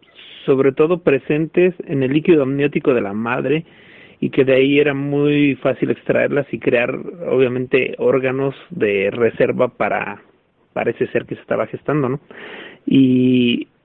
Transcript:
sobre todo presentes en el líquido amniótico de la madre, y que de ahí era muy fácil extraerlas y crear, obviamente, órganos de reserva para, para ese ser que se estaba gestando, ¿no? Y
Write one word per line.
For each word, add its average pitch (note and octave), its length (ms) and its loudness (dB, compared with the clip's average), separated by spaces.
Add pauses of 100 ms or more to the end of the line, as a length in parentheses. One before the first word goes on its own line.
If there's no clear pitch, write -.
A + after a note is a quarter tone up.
(460)
sobre C3+ 260 4
todo E3 300 0
presentes D#3 720 0 (120)
en C#3 160 -2
el C3 100 0
líquido D#3 300 4
amniótico C#3 520 0
de G#2+ 80 0
la G2+ 100 -6
madre, C3 540 -4 (520)
y - 120 -4
que C3+ 160 2
de C3+ 80 4
ahí C#3 240 4
era C#3+ 160 2
muy C#3+ 640 0
fácil C3+ 340 -2
extraerlas C3 600 -2
y A#2 60 -6
crear, B2+ 360 0 (340)
obviamente, B2+ 680 0
órganos C3 560 0 (160)
de G2+ 400 0
reserva A#2+ 580 0
para, G2+ 540 -6 (500)
para A#2+ 180 -4
ese A#2+ 180 -4
ser - 180 -4
que - 80 -12
se - 80 -14
estaba A2+ 240 -4
gestando, C#3+ 420 -4
¿no? C3+ 120 -6 (680)
Y B2+ 840 2 (160)